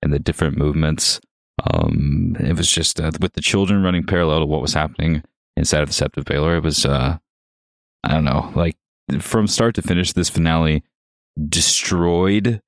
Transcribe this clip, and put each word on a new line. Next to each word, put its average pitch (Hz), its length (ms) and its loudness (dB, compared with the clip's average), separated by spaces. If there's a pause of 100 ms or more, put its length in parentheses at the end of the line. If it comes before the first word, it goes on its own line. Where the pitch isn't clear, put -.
and 78 100 0
the 71 60 2
different 78 400 -2
movements, 76 600 0 (520)
um, 78 680 0
it 82 160 0
was 82 140 0
just, - 300 -2
uh, 80 100 -2 (100)
with 87 120 -2
the - 80 -6
children 98 420 2
running 90 220 0
parallel 82 360 2
to 78 60 2
what 73 140 0
was 71 140 -4
happening 78 480 0 (340)
inside 76 260 2
of 71 60 -2
the - 60 -6 (100)
Sept 73 140 -6
of 71 80 -6
Baelor, 80 320 0
it 80 40 -2
was, 78 220 0
uh, 67 320 0 (880)
I - 80 0
don't 78 120 2
know, 71 300 -2
like, 82 220 -2 (440)
from 107 260 0
start 113 300 0
to 87 60 -4
finish, 87 300 0
this 87 160 0
finale 80 540 2 (680)
destroyed. 92 1200 0